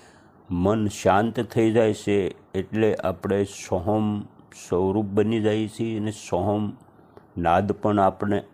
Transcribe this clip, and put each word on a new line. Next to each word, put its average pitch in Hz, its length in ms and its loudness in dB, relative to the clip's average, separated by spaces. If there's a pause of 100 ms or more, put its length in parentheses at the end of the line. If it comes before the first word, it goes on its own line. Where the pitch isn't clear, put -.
(520)
મન 101 360 2
શાંત 104 520 2
થઈ 113 320 0
જાય 110 220 4
છે, 101 420 -2 (200)
એટલે 107 400 0
આપણે 101 480 -2
સોહમ 104 800 -2 (480)
સ્વરૂપ 95 360 0
બની 104 360 0
જાય 107 260 0
છે 113 300 -6
અને 104 140 -4
સોહમ 101 640 -2 (640)
નાદ 90 340 2
પણ 101 280 0
આપણે 98 440 0 (100)